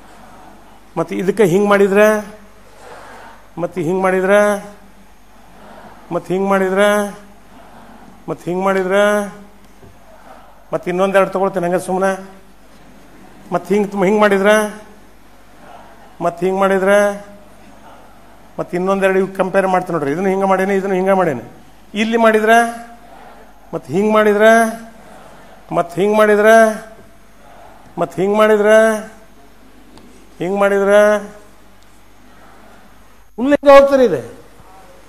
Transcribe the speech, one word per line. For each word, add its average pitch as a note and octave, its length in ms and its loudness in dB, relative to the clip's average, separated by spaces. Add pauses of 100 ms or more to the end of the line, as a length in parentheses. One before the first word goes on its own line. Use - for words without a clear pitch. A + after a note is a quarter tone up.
(960)
ಮತ್ತ್ E3 160 -6
ಇದಕ್ಕೆ G3+ 320 -2
ಹಿಂಗ್ G3 240 2
ಮಾಡಿದ್ರೆ G3+ 680 2 (1200)
ಮತ್ತ್ E3+ 200 -8
ಹಿಂಗ್ F3+ 240 -4
ಮಾಡಿದ್ರ? F#3 320 0 (1800)
ಮತ್ತ್ F3 160 -6
ಹಿಂಗ್ F#3+ 200 -2
ಮಾಡಿದ್ರ? F#3+ 340 0 (1500)
ಮತ್ತ್ D#3 160 -10
ಹಿಂಗ್ F3+ 200 -4
ಮಾಡಿದ್ರ? F#3+ 320 0 (1800)
ಮತ್ತ್ D#3+ 160 -8
ಇನ್ನೊಂದೆರಡು F#3+ 420 0
ತಗೊಳ್ತೇನೆ F#3+ 360 -4
ಹಂಗೆ F3+ 120 -2
ಸುಮ್ನೆ. F#3 320 -4 (1400)
ಮತ್ತ್ F3 200 -4
ಹಿಂಗ್ G3+ 200 -2
ತು-, G3+ 120 -2
ಹಿಂಗ್ G#3+ 160 2
ಮಾಡಿದ್ರ? G3+ 300 2 (1700)
ಮತ್ತ್ F3 240 -6
ಹಿಂಗ್ F#3+ 160 -2
ಮಾಡಿದ್ರ? G3 280 0 (1700)
ಮತ್ತ್ D#3 160 -10
ಇನ್ನೊಂದೆರಡು F#3+ 440 0
ಇವ್ F#3+ 180 -4
compare F#3+ 300 -2
ಮಾಡ್ತೇನೆ F3+ 260 -2
ನೋಡ್ರಿ. D3 200 -4
ಇದನ್ನು F#3+ 160 -4
ಹಿಂಗೆ F#3+ 160 -2
ಮಾಡೇನಿ, F#3+ 300 0
ಇದನ್ನು F#3+ 200 -4
ಹಿಂಗೆ F#3+ 180 0
ಮಾಡೇನಿ. D#3+ 320 -2 (500)
ಇಲ್ಲಿ A3 220 -2
ಮಾಡಿದ್ರ? A3 340 2 (1200)
ಮತ್ತ್ D#3+ 160 -12
ಹಿಂಗ್ G#3 220 0
ಮಾಡಿದ್ರ? G#3+ 340 2 (1300)
ಮತ್ತ್ E3+ 220 -4
ಹಿಂಗ್ G#3 220 -2
ಮಾಡಿದ್ರ? G#3 300 2 (1500)
ಮತ್ತ್ E3+ 220 -6
ಹಿಂಗ್ G3+ 160 -2
ಮಾಡಿದ್ರ? G#3+ 340 2 (1700)
ಹಿಂಗ್ F#3+ 200 -4
ಮಾಡಿದ್ರ? G3 340 2 (2500)
ಫುಲ್ B3+ 120 -2
ಹೆಂಗೆ C#4 300 8
ಹೋಗ್ತಾರೆ C#4 240 4
ಇದೆ. D3+ 340 -4 (720)